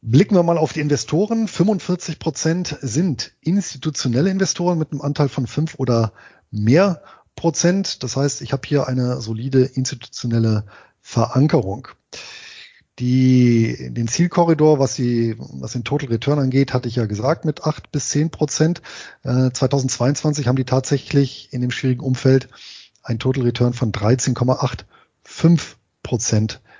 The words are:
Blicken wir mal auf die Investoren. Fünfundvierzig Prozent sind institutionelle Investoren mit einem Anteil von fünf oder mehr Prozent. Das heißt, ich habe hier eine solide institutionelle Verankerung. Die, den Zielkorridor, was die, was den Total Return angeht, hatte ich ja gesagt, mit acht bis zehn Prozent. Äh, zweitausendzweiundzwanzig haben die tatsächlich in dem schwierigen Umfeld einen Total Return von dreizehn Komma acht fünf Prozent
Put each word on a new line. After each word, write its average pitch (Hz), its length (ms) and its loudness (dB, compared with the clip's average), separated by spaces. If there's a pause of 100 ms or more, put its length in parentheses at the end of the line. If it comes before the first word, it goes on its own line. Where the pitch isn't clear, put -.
Blicken 139 340 4
wir 175 80 6
mal 170 160 2
auf 151 120 0
die 170 100 -6
Investoren. 196 680 0
Fünfundvierzig 180 720 -2
Prozent 165 600 -4
sind 139 640 -4
institutionelle 156 880 -2
Investoren 180 480 -2
mit 160 140 -4
einem 143 100 -8
Anteil 143 260 0
von 127 200 -4
fünf - 300 -4
oder 117 360 0 (380)
mehr 147 500 4 (340)
Prozent. 175 680 0
Das 120 120 -6
heißt, 139 260 -2
ich 139 120 -6
habe 131 120 -6
hier 143 220 0
eine 127 320 -2
solide 123 440 0
institutionelle 117 1000 -2 (360)
Verankerung. 123 880 0 (1080)
Die, 123 920 4
den 117 160 -4
Zielkorridor, 160 720 4
was 135 140 0
die, 117 440 0
was 131 360 -14
den 123 100 -6
Total 143 240 -4
Return 131 320 0
angeht, 131 340 2
hatte 127 140 -2
ich 113 80 -6
ja 113 120 -2
gesagt, 107 360 -2
mit 156 200 -4
acht - 280 -6
bis - 180 -4
zehn 151 200 0
Prozent. 156 520 0 (420)
Äh, 127 280 2
zweitausendzweiundzwanzig 135 960 0
haben 127 80 2
die 131 100 -2
tatsächlich - 840 0
in 127 80 -6
dem 123 120 -2
schwierigen 127 300 -2
Umfeld 131 460 2 (540)
einen 113 180 -6
Total 131 240 -2
Return 120 300 2
von 117 180 -2
dreizehn 120 440 0
Komma 127 240 0
acht - 260 -4 (380)
fünf - 540 0 (260)
Prozent 110 580 -2 (180)